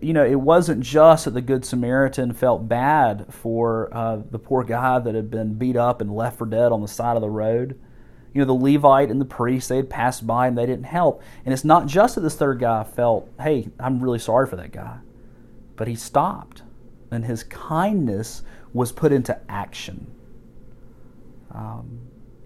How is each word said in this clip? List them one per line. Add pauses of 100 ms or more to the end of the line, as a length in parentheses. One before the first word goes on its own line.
You
know,
it
wasn't
just
that
the
Good
Samaritan
felt
bad
for,
uh, (120)
the
poor
guy
that
had
been
beat
up
and
left
for
dead
on
the
side
of
the
road. (540)
You
know,
the
Levite
and
the
priest,
they
had
passed
by
and
they
didn't
help. (240)
And
it's
not
just
that
this
third
guy
felt, (100)
"Hey, (100)
I'm
really
sorry
for
that
guy." (800)
But
he
stopped, (480)
and
his
kindness (320)
was
put
into (120)
action. (1400)
Um, (460)